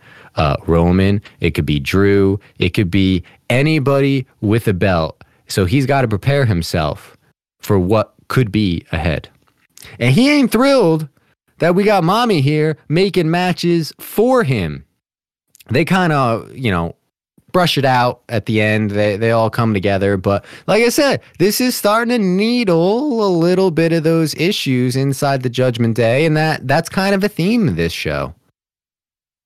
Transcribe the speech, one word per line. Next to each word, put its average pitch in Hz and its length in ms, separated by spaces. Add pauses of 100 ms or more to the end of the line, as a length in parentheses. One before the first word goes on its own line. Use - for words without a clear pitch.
(360)
uh, 76 220 (100)
Roman. 92 540 (180)
It 85 120
could 78 140
be 73 140
Drew. 98 600 (160)
It 90 160
could 98 180
be 95 320 (260)
anybody 139 800 (140)
with 110 260
a 107 60
belt. 87 500 (240)
So - 160
he's 123 220
gotta 131 240
prepare 135 360
himself 82 720 (460)
for 104 180
what 101 340 (140)
could 123 240
be 95 400
ahead. 78 380 (680)
And 123 160
he 247 160
ain't 285 220
thrilled 214 560 (520)
that 165 140
we 190 120
got 196 180
Mommy 202 380
here 151 360 (120)
making 170 420
matches 175 680
for 247 440
him. 90 400 (840)
They 143 160
kinda, 143 680
you 117 180
know, 85 240 (560)
brush 175 280
it 131 60
out 123 440
at 113 160
the 107 160
end. 107 300
They, 104 260
they 113 140
all 113 180
come 113 240
together. 98 440
But 98 280 (220)
like 208 160
I 233 60
said, 262 300 (200)
this 202 200
is 254 160
starting 226 340
to 240 140
needle 214 1040
a - 20
little 180 440
bit 160 200
of 165 120
those 160 320
issues 131 600
inside 139 460
the 123 80
Judgment 120 460
Day. 120 320
And 156 100
that, 156 300
that's 151 220
kind 196 260
of 190 80
a 208 40
theme 202 400
of 92 80
this 82 160
show. 71 440 (1120)